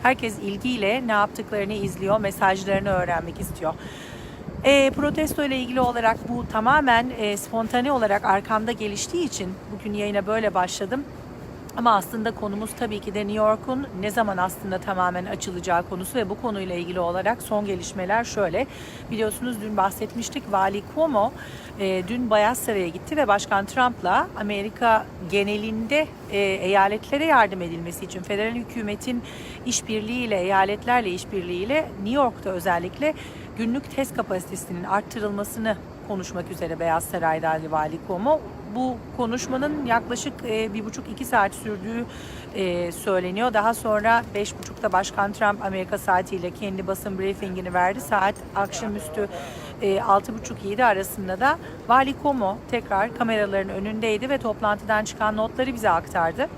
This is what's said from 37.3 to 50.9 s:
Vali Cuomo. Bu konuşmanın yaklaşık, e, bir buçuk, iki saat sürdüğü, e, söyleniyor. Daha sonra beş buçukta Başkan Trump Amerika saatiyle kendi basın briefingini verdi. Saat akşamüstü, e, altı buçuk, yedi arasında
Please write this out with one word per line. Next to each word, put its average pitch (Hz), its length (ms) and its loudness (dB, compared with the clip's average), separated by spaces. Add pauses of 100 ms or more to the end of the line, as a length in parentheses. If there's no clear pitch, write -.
Vali 156 280 0 (100)
Cuomo. 226 320 2 (360)
Bu 254 220 -2 (200)
konuşmanın 262 680 -2
yaklaşık, 233 480 0 (140)
e, 220 260 -2
bir 208 120 -4
buçuk, 226 260 -10
iki 247 140 -8
saat 202 300 4
sürdüğü, 220 500 -6 (500)
e, 175 360 0
söyleniyor. 190 600 0
Daha 220 200 4
sonra 226 500 2 (120)
beş 208 240 -4
buçukta - 320 -2
Başkan 196 400 2
Trump 208 340 2
Amerika 190 320 -2
saatiyle 185 540 0
kendi 190 360 -6
basın 190 320 -4
briefingini 185 540 -4
verdi. 185 280 2
Saat 202 340 2 (200)
akşamüstü, 202 720 -2 (520)
e, 196 200 4
altı 202 380 4
buçuk, - 260 -8
yedi 208 200 2
arasında 190 540 2